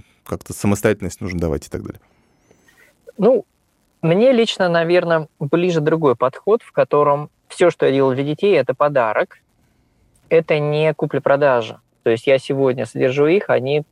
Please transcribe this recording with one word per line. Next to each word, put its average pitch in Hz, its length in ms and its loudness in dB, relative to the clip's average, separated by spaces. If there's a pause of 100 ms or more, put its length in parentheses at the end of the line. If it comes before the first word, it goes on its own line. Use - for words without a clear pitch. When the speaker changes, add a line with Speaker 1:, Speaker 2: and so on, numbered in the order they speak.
(240)
Speaker 1:
как-то - 280 -12
самостоятельность 101 680 -4
нужно 90 200 -8
давать 76 260 -4
и - 40 -20
так 69 120 -10
далее? - 160 -14 (1160)
Speaker 2:
Ну, 214 280 2 (580)
мне 196 300 4
лично, 220 360 0
наверное, 170 600 0 (100)
ближе 165 420 0
другой 147 360 0
подход, 196 460 -2
в - 100 -20
котором 147 580 0 (180)
всё, 175 220 2
что 156 160 -2
я 139 60 2
делал 135 200 0
для 135 120 -4
детей, 165 340 0
это 135 160 -2
подарок, 139 640 -2 (920)
это 160 300 2
не 151 360 0
купля-продажа. 139 880 0 (220)
То 120 80 0
есть 113 160 -2
я 135 120 4
сегодня 135 480 -2
содержу 135 400 0
их, 185 240 0
они 135 420 -2